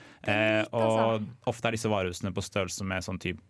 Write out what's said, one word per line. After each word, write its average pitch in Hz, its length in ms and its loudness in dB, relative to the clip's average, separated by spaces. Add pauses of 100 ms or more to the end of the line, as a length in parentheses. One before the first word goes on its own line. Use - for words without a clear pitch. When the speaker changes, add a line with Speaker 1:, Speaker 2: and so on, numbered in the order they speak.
(220)
Speaker 1:
Det - 60 -6
er 107 80 4
Speaker 2:
Eh, 107 260 4
Speaker 1:
lite, - 140 -4
altså. 113 380 4
Speaker 2:
og 107 120 -2 (280)
ofte - 120 -2
er 113 60 0
disse 110 160 -2
varehusene 95 460 0
på 98 100 -2
størrelse 98 400 -4
med 92 180 -2
sånn 92 160 -6
type 90 320 -6